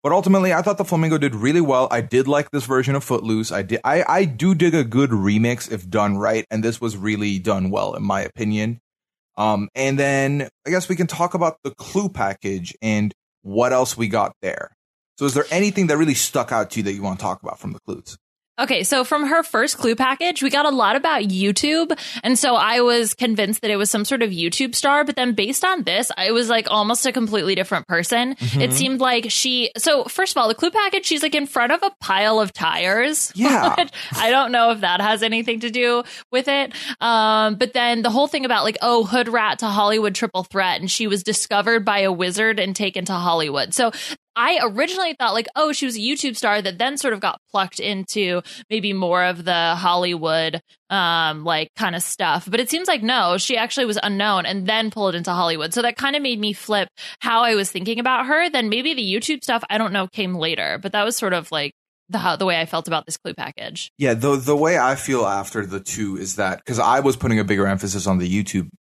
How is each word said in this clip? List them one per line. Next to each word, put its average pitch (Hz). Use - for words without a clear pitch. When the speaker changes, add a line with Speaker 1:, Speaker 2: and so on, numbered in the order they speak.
Speaker 1:
But 147
ultimately, 190
I 170
thought 202
the 190
Flamingo 160
did 143
really 135
well. 131
I 120
did 143
like 147
this 139
version 131
of 139
Footloose. 110
I 98
di-, 98
I, 156
I 185
do 147
dig 165
a 151
good 123
remix 110
if 92
done 104
right, 107
and 110
this 117
was 110
really 101
done 95
well, 98
in 104
my 98
opinion. 107
Um, 104
and 135
then 139
I 151
guess 180
we 185
can 165
talk -
about 170
the 131
Clue -
package 98
and 107
what 117
else 127
we 113
got 101
there. -
So 143
is 135
there 143
anything 196
that 151
really 156
stuck -
out 110
to 113
you 101
that 98
you 101
wanna 95
talk 95
about -
from -
the -
Clues? -
Speaker 2:
Okay, 233
so 262
from 294
her 320
first 240
Clue 226
package, 269
we 269
got 285
a 302
lot 240
about 277
YouTube. 214
And 240
so 247
I 226
was 240
convinced 214
that 220
it 208
was 202
some 208
sort 254
of 220
YouTube 180
star. 294
But 285
then 247
based 220
on 370
this, 196
I 190
was, 233
like, 226
almost 214
a 262
completely 208
different 185
person. 233
Speaker 1:
Mm-hmm. 123
Speaker 2:
It 254
seemed 262
like 240
she, 247
so 285
first -
of -
all, 220
the 226
Clue 339
package, 392
she's, 302
like, 302
in 285
front 240
of 349
a 392
pile 214
of 196
tires. 190
<laughs> 190
Speaker 1:
Yeah. 277
Speaker 2:
But 339
I 226
don't 254
know 233
if 220
that 185
has 214
anything 226
to 233
do 240
with 254
it. 277
Um, 220
but 247
then 240
the 233
whole 277
thing 285
about, 220
like, 220
oh, 233
hood 226
rat 226
to 226
Hollywood 208
triple 185
threat. 185
And 185
she 220
was 196
discovered 214
by 202
a 190
wizard 185
and 202
taken 190
to 190
Hollywood. 165
So 233
I 254
originally 320
thought, 233
like, 226
oh, 302
she 277
was 240
a 214
YouTube 262
star 208
that 185
then 269
sort 262
of 196
got 202
plucked 190
into 190
maybe 208
more 180
of 175
the 170
Hollywood, 170
um, 165
like, 156
kind 185
of 180
stuff. 165
But 233
it 247
seems 359
like, 277
no, 214
she 240
actually 240
was 214
unknown 202
and 190
then 220
pulled 196
into 175
Hollywood. 165
So 240
that 233
kind 277
of 294
made 247
me 208
flip 202
how 233
I 226
was 196
thinking 220
about 254
her. 311
Then 240
maybe 247
the 214
YouTube 254
stuff, 233
I 214
don't 208
know, 190
came 185
later. 131
But 196
that 208
was 226
sort 196
of, 170
like, 143
the, 208
how, 170
the 190
way 170
I 165
felt 165
about 156
this 165
Clue -
package. -
Speaker 1:
Yeah, 127
the, 139
the 135
way 160
I 131
feel 127
after 98
the 95
two 98
is 95
that, 95
'cause 117
I 120
was 135
putting 113
a 107
bigger 98
emphasis 98
on 95
the 90
YouTube 95